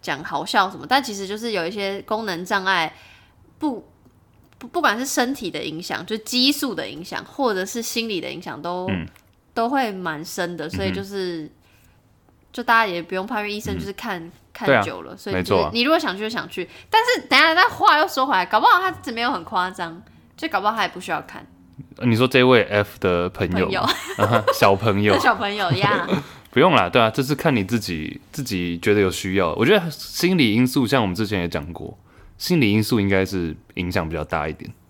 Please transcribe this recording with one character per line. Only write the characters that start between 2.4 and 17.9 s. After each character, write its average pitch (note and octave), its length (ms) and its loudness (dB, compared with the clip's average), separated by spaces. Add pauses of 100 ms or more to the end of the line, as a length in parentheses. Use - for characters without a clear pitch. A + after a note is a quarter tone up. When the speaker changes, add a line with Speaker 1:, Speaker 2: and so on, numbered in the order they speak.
Speaker 1:
障 G3 180 -2
碍， F3+ 300 0 (640)
不， B3+ 260 -4 (760)
不， B3 80 -18
不 F4 120 -4
管 A#3+ 200 2
是 B3+ 40 -2
身 C4+ 300 0
体 G#3+ 160 -6
的 D3+ 140 -8
影 D#3 180 -8
响， D#3 240 -8
就 G#3+ 120 -6
激 B3 340 2
素 C#4 240 -4
的 D3+ 120 -6
影 C#3+ 160 -12
响， - 220 -8
或 C4 300 -2
者 F#3 100 -2
是 A#3 160 -8
心 A3+ 260 -4
理 F#3+ 140 -4
的 C3 100 -8
影 D3 80 -10
响， D3 220 -12
都， F3+ 300 -6
Speaker 2:
嗯。 - 160 -6 (480)
Speaker 1:
都 A#3 120 0
会 B3+ 240 -2
蛮 E3+ 320 -8
深 F3 320 -6
的， D#3 140 -8
所 F#3+ 160 -4
以 F#3 60 -2
就 F#3+ 120 -6
是， F#3 420 -8
Speaker 2:
嗯 - 40 -18
哼。 - 20 -20 (1000)
Speaker 1:
就 B3 80 -8
大 A3+ 240 4
家 - 0 -
也 F3 160 -4
不 F3 140 -8
用 F#3+ 100 -4
怕， A3+ 140 -4
因 G#3 60 -6
为 G#3 60 -6
医 G#3 80 -6
生 G3+ 200 -6
就 D#3+ 40 -8
是 G3 100 -8
看， F#3+ 280 -8
Speaker 2:
嗯。 E3+ 100 -16 (220)
Speaker 1:
看 C3+ 300 2
久 F#2 180 -6
了， C#2+ 140 -16
Speaker 2:
对 - 0 -
啊， - 20 -20
Speaker 1:
所 - 160 -8
以 - 40 -2
就 F#2 60 -2
是 - 120 0
Speaker 2:
没 - 60 4
错 - 20 2
啊。 D2+ 100 -2
Speaker 1:
你 A#3 80 0
如 C4 80 2
果 D#4+ 80 4
想 C4+ 180 -2
去 G3 40 -14
就 G#3+ 100 -6
想 E3+ 180 -8
去。 F3 220 -10 (220)
但 A4 120 4
是 A#4+ 240 0
等 C4+ 120 6
一 - 20 8
下， D#4+ 140 6
但 F#4+ 120 6
话 F4 300 4